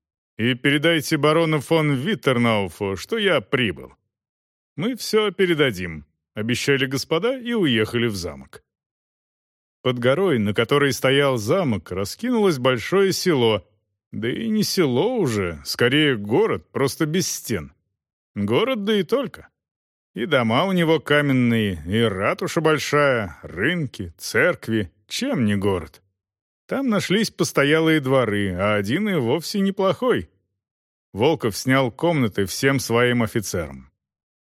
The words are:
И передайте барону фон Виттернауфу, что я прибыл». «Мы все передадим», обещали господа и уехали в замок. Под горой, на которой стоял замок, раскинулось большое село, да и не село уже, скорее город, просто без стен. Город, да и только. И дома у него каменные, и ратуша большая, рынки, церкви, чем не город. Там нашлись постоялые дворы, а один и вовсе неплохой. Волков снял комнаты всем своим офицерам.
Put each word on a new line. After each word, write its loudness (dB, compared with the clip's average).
И 0
передайте 0
барону 2
фон 2
Виттернауфу, 0
что -6
я 2
прибыл». -4
«Мы -4
все 0
передадим», 0
обещали 0
господа -2
и -6
уехали 2
в -4
замок. -12
Под -2
горой, 2
на 0
которой 2
стоял 2
замок, -2
раскинулось 0
большое 0
село, 2
да -6
и -6
не 2
село 0
уже, -2
скорее 0
город, -2
просто -2
без -2
стен. -8
Город, -2
да 0
и 2
только. -6
И -6
дома 2
у 0
него 2
каменные, 2
и 0
ратуша -2
большая, 0
рынки, -4
церкви, -2
чем -2
не 2
город. -2
Там -2
нашлись 0
постоялые 2
дворы, 0
а 0
один -2
и 0
вовсе -2
неплохой. 0
Волков 0
снял 0
комнаты 0
всем 0
своим 2
офицерам. -6